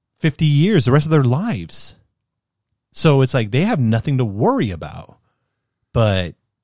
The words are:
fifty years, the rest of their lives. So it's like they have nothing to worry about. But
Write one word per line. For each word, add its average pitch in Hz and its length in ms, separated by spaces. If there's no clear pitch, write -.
fifty 160 260
years, 151 400
the 123 80
rest 147 140
of 156 40
their 147 140
lives. 123 720
So 143 260
it's 131 140
like 110 180
they 139 140
have 214 160
nothing 117 380
to 127 60
worry 120 460
about. - 460
But 98 440